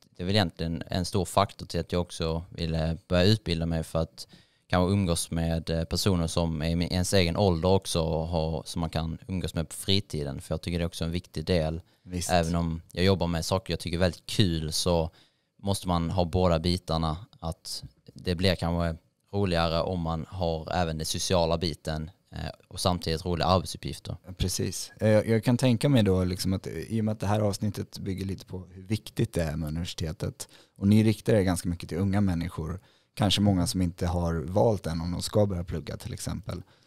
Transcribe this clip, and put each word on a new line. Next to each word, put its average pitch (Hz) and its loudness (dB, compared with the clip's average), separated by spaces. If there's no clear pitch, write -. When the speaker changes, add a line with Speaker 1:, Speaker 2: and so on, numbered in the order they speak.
Speaker 1:
det 92 -10
är 87 -4
väl 98 0
egentligen 85 0
en 92 -2
stor 92 -2
faktor - 0
till 85 -4
att - -6
jag 87 2
också 82 -4
ville 80 -2
börja 90 4
utbilda 90 2
mig, 82 -2
för - -4
att - -4
kanske 90 4
umgås 92 0
med, 82 -2
eh, 82 0
personer 87 0
som 82 0
är 82 0
i 85 2
min, 85 0
ens 90 0
egen 87 4
ålder 90 4
också 92 2
och 80 0
har, 80 -2
som - -6
man 82 -2
kan 80 -4
umgås 92 -4
med 80 -4
på - -14
fritiden, 76 -2
för - -6
jag 78 -4
tycker 87 -4
det 82 0
är - 0
också - -6
en 82 -4
viktig 82 -6
del. 80 0
Speaker 2:
Visst. 87 -4
Speaker 1:
Även 85 4
om 85 -2
jag 87 0
jobbar 92 4
med 85 -2
saker 92 -2
jag 80 -2
tycker 85 -6
är 85 -4
väldigt 87 0
kul, 82 0
så 85 0
måste 98 -2
man 85 2
ha 92 0
båda 87 2
bitarna. 80 -2
Att - -10
det 90 -4
blir 90 2
kanske 85 -2
roligare 85 2
om 90 -2
man 82 -4
har 82 -4
även 82 0
den 78 -6
sociala 82 0
biten, 78 -4
eh, 78 -12
och - -12
samtidigt 82 0
roliga 87 0
arbetsuppgifter. - 0
Speaker 2:
Ja, 92 -14
precis. - -4
Eh, 107 4
jag, 107 6
jag 113 2
kan 123 4
tänka 127 2
mig 131 6
då 92 4
liksom 92 -2
att, 95 -2
eh, 62 -8
i 104 -4
och 107 0
med 110 0
att 107 -6
det 98 -4
här 107 2
avsnittet 101 -4
bygger 95 -6
lite 95 -8
på 92 -10
hur 95 -18
viktigt 107 -2
det 85 0
är 78 -2
med 80 -4
universitetet, - -6
och 98 4
ni 107 8
riktar 110 2
er 104 6
ganska 90 0
mycket 85 -4
till 78 -4
unga 98 2
människor, 85 -2
kanske 98 2
många 95 4
som 92 0
inte 87 -2
har 87 0
valt 95 0
än 82 -4
om 85 -4
de 80 -4
ska 104 2
börja 87 -4
plugga - -8
till - -12
exempel. - -8